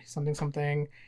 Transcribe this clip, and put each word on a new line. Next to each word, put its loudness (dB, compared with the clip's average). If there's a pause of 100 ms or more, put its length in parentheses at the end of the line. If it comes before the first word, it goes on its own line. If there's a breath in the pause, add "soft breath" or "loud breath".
something, 0
something. 2
You -2 (200 soft breath)